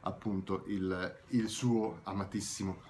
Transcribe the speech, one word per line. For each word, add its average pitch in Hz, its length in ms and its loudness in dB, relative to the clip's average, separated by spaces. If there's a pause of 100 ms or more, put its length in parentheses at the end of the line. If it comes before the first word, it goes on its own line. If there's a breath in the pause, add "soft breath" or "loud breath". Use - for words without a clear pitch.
appunto 95 680 0
il, 95 500 0 (100)
il 113 200 4
suo 113 560 2
amatissimo 98 880 -2